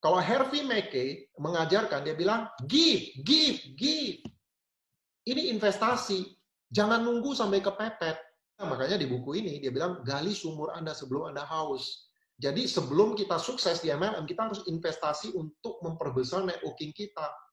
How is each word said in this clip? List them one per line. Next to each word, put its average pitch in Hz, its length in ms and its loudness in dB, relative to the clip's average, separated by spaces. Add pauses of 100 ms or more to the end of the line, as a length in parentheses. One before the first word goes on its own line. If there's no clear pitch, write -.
Kalau 180 200 4
Harvey 262 440 2
Mackay 147 720 -2
mengajarkan, 160 680 2
dia 156 120 -2
bilang, 214 320 2 (160)
"Give, 254 560 4
give, 277 400 4 (160)
give." 277 440 -2 (1040)
Ini 262 260 0
investasi. 196 720 2 (480)
Jangan 226 320 4
nunggu 240 320 0
sampai 196 240 4
kepepet. 196 560 -2 (400)
Nah, 175 160 -4
makanya 135 240 0
di 156 80 0
buku 127 380 -2
ini 147 180 -6
dia 135 80 -2
bilang, 165 320 -2
"Gali 143 320 -2
sumur 156 400 -6
Anda 160 240 -8
sebelum 143 320 -4
Anda 143 160 -6
haus." 147 640 -6 (280)
Jadi 170 320 0
sebelum 185 480 4
kita 185 240 0
sukses 185 400 0
di 160 80 0
M 151 180 2
L 220 60 0
M, 160 160 -4
kita 220 180 -2
harus 208 220 -6
investasi 165 640 -2
untuk 175 480 -6
memperbesar 160 640 -2
networking 156 480 -6
kita. 202 340 -8 (240)